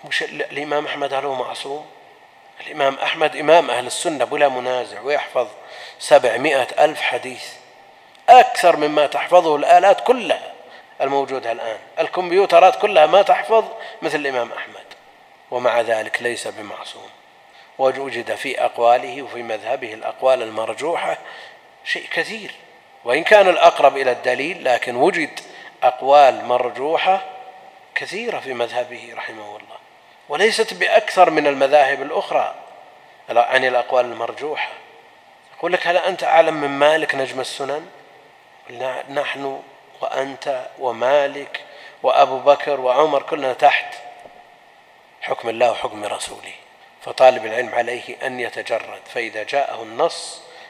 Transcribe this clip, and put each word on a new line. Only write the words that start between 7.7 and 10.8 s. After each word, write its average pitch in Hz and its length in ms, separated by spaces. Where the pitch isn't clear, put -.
أكثر 185 480
مما 151 300
تحفظه 165 500
الآلات 175 440
كلها 214 520